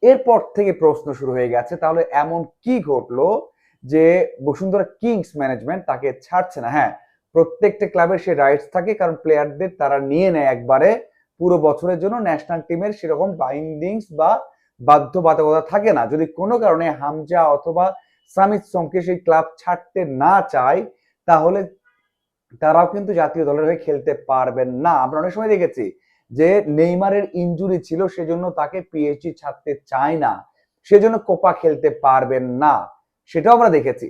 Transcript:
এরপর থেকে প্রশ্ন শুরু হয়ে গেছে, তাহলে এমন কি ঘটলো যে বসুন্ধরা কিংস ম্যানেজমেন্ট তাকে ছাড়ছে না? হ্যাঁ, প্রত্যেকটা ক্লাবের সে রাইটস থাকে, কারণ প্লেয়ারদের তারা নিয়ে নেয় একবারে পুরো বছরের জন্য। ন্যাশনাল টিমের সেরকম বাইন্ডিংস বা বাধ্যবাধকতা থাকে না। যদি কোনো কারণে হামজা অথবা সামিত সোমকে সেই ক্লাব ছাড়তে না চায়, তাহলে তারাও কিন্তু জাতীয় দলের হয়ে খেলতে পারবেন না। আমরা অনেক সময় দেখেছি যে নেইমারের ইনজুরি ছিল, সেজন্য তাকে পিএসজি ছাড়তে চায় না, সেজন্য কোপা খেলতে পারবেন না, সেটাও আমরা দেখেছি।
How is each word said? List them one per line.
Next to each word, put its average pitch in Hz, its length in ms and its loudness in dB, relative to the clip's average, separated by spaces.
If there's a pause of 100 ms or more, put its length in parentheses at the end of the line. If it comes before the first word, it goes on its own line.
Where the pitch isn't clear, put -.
এরপর 247 360 6 (160)
থেকে 202 180 0
প্রশ্ন 151 340 0 (120)
শুরু 131 180 -6
হয়ে 123 160 -2
গেছে, 123 280 -2
তাহলে 165 200 0 (220)
এমন 165 180 -4 (220)
কি 254 120 -2 (140)
ঘটলো 123 380 -2 (560)
যে 156 200 2 (440)
বসুন্ধরা 190 380 -2 (160)
কিংস 220 280 -2 (100)
ম্যানেজমেন্ট 135 500 -6
তাকে 135 200 -4 (160)
ছাড়ছে 180 360 -2
না? 117 140 -6
হ্যাঁ, 135 160 2 (440)
প্রত্যেকটা 202 580 2
ক্লাবের 175 320 2
সে 190 80 0
রাইটস 143 400 2
থাকে, 185 260 -2
কারণ 170 240 0
প্লেয়ারদের 147 560 0
তারা 139 180 0 (140)
নিয়ে 175 200 2
নেয় 147 220 2
একবারে 131 360 2 (500)
পুরো 180 160 2 (120)
বছরের 170 360 0
জন্য। 208 120 -2 (120)
ন্যাশনাল 165 400 -4
টিমের 185 320 -6
সেরকম 160 300 -2 (120)
বাইন্ডিংস 156 640 -6 (140)
বা 160 120 2 (500)
বাধ্যবাধকতা 156 800 2 (100)
থাকে 208 260 2
না। 117 60 0 (100)
যদি 156 120 0 (140)
কোনো 208 240 -2
কারণে 170 240 2 (120)
হামজা 156 420 -2 (140)
অথবা 165 300 -2 (520)
সামিত 202 340 2
সোমকে 170 300 -2
সেই 175 240 -4
ক্লাব 160 200 4 (160)
ছাড়তে 180 400 -6 (200)
না 160 120 4 (200)
চায়, 139 280 2 (460)
তাহলে 170 320 2 (1000)
তারাও 165 320 6
কিন্তু 202 200 -6
জাতীয় 165 320 0
দলের 147 220 0
হয়ে 160 180 -2
খেলতে 147 260 -2 (180)
পারবেন 127 400 0 (140)
না। 170 100 2 (100)
আমরা 156 180 -4
অনেক 175 140 -4
সময় 220 200 0
দেখেছি 165 300 -2 (460)
যে 151 180 2 (280)
নেইমারের 185 480 0 (160)
ইনজুরি 175 360 -2 (100)
ছিল, 160 200 -4
সেজন্য 175 380 -6 (140)
তাকে 147 180 -6 (140)
পিএসজি 147 480 -4
ছাড়তে 147 320 -12 (200)
চায় 143 320 -2
না, 117 100 -2 (540)
সেজন্য 208 280 6 (120)
কোপা 185 240 2 (100)
খেলতে 156 280 2 (160)
পারবেন 131 400 2 (180)
না, 151 100 4 (580)
সেটাও 170 260 4
আমরা 226 200 4
দেখেছি। 123 320 -2